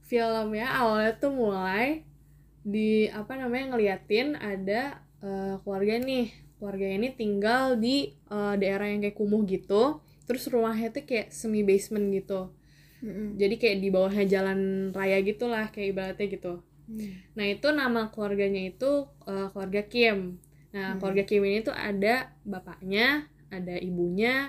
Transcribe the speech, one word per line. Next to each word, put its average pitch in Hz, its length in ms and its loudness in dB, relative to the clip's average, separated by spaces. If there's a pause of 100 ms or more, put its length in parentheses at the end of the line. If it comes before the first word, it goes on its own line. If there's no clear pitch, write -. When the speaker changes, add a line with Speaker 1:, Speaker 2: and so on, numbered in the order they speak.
Speaker 1:
Filmnya 226 680 0
awalnya 220 420 2
tuh 277 180 0
mulai 220 680 0 (600)
di, 214 460 2
apa 214 260 -8
namanya, 262 360 -4
ngeliatin 226 640 0
ada, 202 460 -4 (400)
eh, 196 400 -6
keluarga 202 400 0
nih. 254 260 0 (280)
Keluarga 196 340 -6
ini 202 240 0
tinggal 214 500 2 (140)
di, 240 200 2 (140)
eh, 202 460 -4
daerah 196 320 0
yang 208 120 -2
kayak 208 140 -2
kumuh 214 300 2
gitu. 202 540 2 (260)
Terus 240 240 -4
rumahnya 226 420 0
tuh 285 140 -8
kayak 220 260 -2
semi 214 320 -2
basement 202 480 2
gitu. 190 400 -4 (500)
Speaker 2:
Mm-mm. 208 360 -8
Speaker 1:
Jadi 202 200 2
kayak 220 220 2
di 190 100 0
bawahnya 196 400 4
jalan 190 320 2 (300)
raya 196 300 2
gitulah, 214 480 -2
kayak 202 240 -6
ibaratnya 190 360 -4
gitu. 190 240 -6 (320)
Speaker 2:
Hmm. 214 280 -10 (200)
Speaker 1:
Nah, 208 140 -4
itu 202 240 0
nama 240 380 2
keluarganya 202 560 -2
itu, 254 280 -2 (320)
eh, 196 240 -4
keluarga 196 360 -4
Kim. 202 540 2 (320)
Nah, 196 180 -6
Speaker 2:
Hmm. 190 100 -4
Speaker 1:
keluarga 196 240 0
Kim 202 200 4
ini 202 180 2
tuh 220 120 -4
ada 208 420 0 (280)
bapaknya, 202 880 -2 (200)
ada 180 280 -8
ibunya 180 580 0 (140)